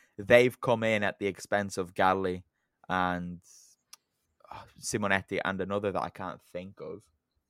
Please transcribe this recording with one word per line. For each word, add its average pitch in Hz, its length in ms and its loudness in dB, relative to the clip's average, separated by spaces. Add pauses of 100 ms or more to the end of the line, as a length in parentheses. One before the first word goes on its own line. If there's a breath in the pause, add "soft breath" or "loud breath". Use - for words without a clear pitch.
(180)
they've 120 420 6
come 117 220 0
in 110 200 2
at 98 160 -2
the 101 80 -2
expense 98 520 -2
of 92 160 -8
Galli 92 500 2 (440)
and, 90 520 -2 (1080)
uh, - 120 -16 (180)
Simonetti 98 640 0
and 95 160 -2
another 101 320 -2
that 90 100 -2
I 87 80 -4
can't 90 300 -12 (120)
think 92 280 -12
of. - 220 -12 (480)